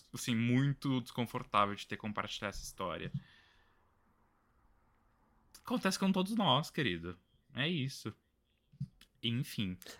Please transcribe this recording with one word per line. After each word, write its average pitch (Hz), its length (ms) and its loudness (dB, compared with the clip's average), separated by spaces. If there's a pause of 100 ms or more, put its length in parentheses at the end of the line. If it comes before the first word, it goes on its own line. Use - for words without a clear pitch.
(140)
assim, 120 220 0
muito 131 640 4
desconfortável 104 760 0
de - 120 -10
ter 104 80 -6
compartilhado 104 600 -4
essa - 80 -10
história. 90 460 -6 (2500)
Acontece 190 360 0
com 190 120 4
todos 190 240 2
nós, 156 340 4
querido. 90 480 -2 (360)
É 131 140 -2
isso. 135 460 -4 (1080)
Enfim. 117 560 -2 (220)